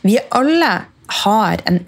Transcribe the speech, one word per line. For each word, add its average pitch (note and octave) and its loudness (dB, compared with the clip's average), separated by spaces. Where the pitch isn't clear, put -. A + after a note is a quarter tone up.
Vi G#3 4
alle D4 2
har G3+ 0
en F3 0